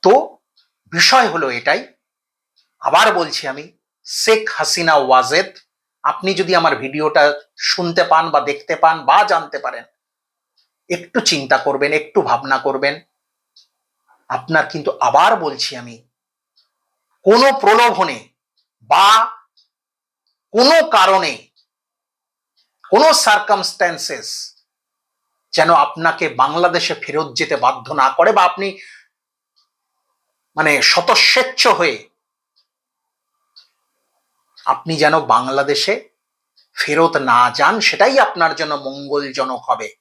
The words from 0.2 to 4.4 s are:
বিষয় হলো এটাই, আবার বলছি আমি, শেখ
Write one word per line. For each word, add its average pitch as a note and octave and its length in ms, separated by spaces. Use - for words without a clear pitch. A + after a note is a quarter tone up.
বিষয় A#3+ 360
হলো D#3+ 220
এটাই, B2 300
আবার C#3+ 320
বলছি E3+ 340
আমি, C#3+ 160
শেখ A3 360